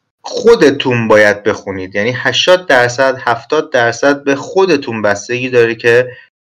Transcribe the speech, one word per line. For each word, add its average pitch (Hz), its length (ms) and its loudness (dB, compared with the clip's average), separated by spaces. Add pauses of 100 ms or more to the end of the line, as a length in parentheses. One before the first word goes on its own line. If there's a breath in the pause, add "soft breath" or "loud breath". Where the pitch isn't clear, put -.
(220)
خودتون 139 840 2
باید 104 360 2
بخونید، 98 520 -6
یعنی 107 200 -2
هشتاد 180 520 0
درصد، 127 520 0
هفتاد 151 520 -4
درصد 131 520 0
به 139 120 -2
خودتون 139 680 -2
بستگی 120 480 -4
داره 117 260 2
که 120 360 2 (300 loud breath)